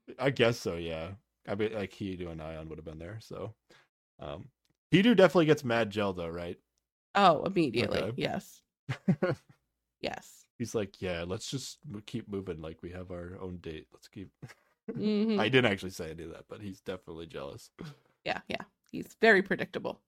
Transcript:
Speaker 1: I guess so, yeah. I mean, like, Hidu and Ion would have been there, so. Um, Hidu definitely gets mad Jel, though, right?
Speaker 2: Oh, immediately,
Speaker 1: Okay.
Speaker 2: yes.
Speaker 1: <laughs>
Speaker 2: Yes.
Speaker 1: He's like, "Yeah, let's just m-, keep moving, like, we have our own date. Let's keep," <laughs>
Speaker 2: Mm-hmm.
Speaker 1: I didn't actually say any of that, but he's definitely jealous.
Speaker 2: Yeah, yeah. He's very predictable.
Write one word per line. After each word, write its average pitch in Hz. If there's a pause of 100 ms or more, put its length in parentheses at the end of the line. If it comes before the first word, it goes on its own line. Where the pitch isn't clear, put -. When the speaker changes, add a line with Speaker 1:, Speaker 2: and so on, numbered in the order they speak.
(180)
Speaker 1:
I 131
guess 120
so, 92
yeah. 82 (360)
I 104
mean, 107
like, 101
Hidu 90
and 80
Ion 80
would 78
have 80
been 80
there, 90
so. 101 (640)
Um, 76 (440)
Hidu 202
definitely 180
gets 151
mad 117
Jel, 101
though, 87
right? 87 (580)
Speaker 2:
Oh, 190
immediately, 131
Speaker 1:
Okay. 110
Speaker 2:
yes. - (260)
Speaker 1:
<laughs> - (640)
Speaker 2:
Yes. - (120)
Speaker 1:
He's 117
like, 104
"Yeah, 87
let's 90
just - (140)
m-, 104
keep 110
moving, 95
like, 80
we 87
have 92
our 87
own 90
date. 78
Let's -
keep," - (120)
<laughs> - (420)
Speaker 2:
Mm-hmm. 214
Speaker 1:
I 110
didn't 123
actually 95
say 80
any 80
of 80
that, -
but 104
he's 98
definitely 85
jealous. 73 (540)
Speaker 2:
Yeah, -
yeah. - (280)
He's -
very 214
predictable. -